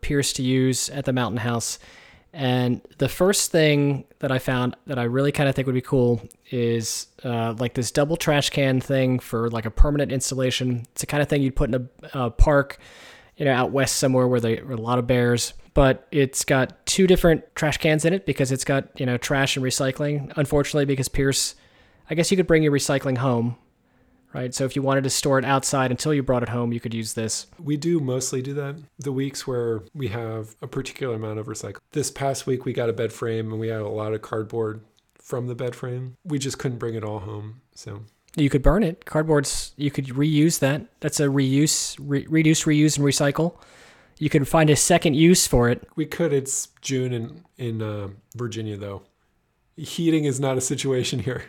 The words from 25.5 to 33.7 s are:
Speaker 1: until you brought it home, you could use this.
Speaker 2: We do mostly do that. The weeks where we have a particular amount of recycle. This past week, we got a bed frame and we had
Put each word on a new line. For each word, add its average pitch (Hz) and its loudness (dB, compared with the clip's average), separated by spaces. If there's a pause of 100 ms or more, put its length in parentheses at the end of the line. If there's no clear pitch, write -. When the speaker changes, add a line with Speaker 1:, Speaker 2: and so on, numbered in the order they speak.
Speaker 1:
until - -2
you 143 0
brought 123 0
it 113 -4
home, 120 -2
you 117 -4
could 113 -8
use 113 -6
this. 113 -6 (160)
Speaker 2:
We 147 -2
do 165 0
mostly 127 -2
do 139 -8
that. 143 -6 (220)
The 139 -6
weeks 135 -4
where 117 -2 (120)
we 135 -4
have 110 -8
a - -12
particular 131 -6
amount 110 -6
of 107 -8
recycle. 107 -12 (140)
This 143 -4
past 139 -4
week, 127 -2
we 123 -4
got 120 -2
a - 0
bed 113 -4
frame 113 -4
and 110 -6
we 113 -4
had 110 -4